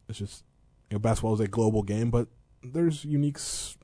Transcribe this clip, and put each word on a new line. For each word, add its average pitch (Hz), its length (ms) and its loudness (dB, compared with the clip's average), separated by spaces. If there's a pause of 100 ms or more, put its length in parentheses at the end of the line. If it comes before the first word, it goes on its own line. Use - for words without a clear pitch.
it's 110 100 -12
just, - 260 -12 (460)
you 107 40 -6
know, 104 60 -4
basketball 110 340 2
is 107 60 2
a 107 80 2
global 110 340 2
game, 107 280 0
but 120 180 2 (340)
there's 151 420 0
unique 147 340 0
s-, - 460 -10